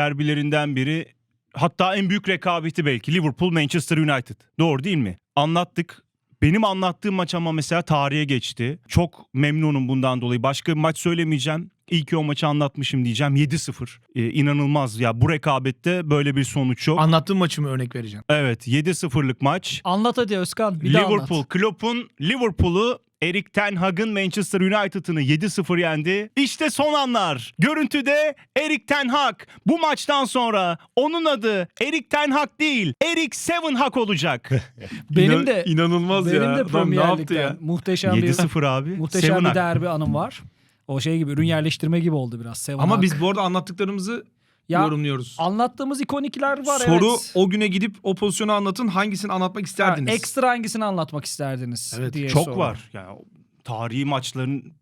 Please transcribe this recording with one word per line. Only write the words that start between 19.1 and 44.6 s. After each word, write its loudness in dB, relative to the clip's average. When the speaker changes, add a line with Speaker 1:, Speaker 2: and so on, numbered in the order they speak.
Speaker 1:
maç. 0
Speaker 3:
Anlat 0
hadi 0
Özkan, -2
bir 2
daha 6
Speaker 1:
Liverpool, 0
Speaker 3:
anlat. -2
Speaker 1:
Klopp'un -2
Liverpool'u 0
Erik -4
ten 0
Hag'ın 0
Manchester 0
United'ını 0
yedi 2
sıfır -2
yendi. -2
İşte 0
son 0
anlar. 0
Görüntüde 0
Erik -2
ten 0
Hag. 0
Bu 2
maçtan 0
sonra 0
onun 0
adı 0
Erik -2
ten 0
Hag 0
değil, 0
Erik -2
Seven -2
Hag 0
olacak. -2
Speaker 3:
<laughs> -14
Benim 6
Speaker 2:
İnan-, 4
Speaker 3:
de, 0
Speaker 2:
inanılmaz 2
Speaker 3:
benim 2
Speaker 2:
ya. 2
Speaker 3:
de 0
Speaker 2:
Adam 0
ne -8
Speaker 3:
Premier 2
Speaker 2:
yaptı 2
Speaker 3:
Lig'den -2
Speaker 2:
ya? -2
Speaker 3:
muhteşem -2
bir, 4
Speaker 1:
Yedi 4
sıfır 0
abi. 0
Speaker 3:
muhteşem 0
Speaker 1:
Seven 4
Speaker 3:
bir 4
Speaker 1:
Hag. 4
Speaker 3:
derbi 0
anım -2
var. -4
O -4
şey 0
gibi, -2
ürün 2
yerleştirme 0
gibi 0
oldu -4
biraz. -12
Seven -8
Speaker 2:
Ama 4
Speaker 3:
Hag. 4
Speaker 2:
biz 2
bu 4
arada 0
anlattıklarımızı -4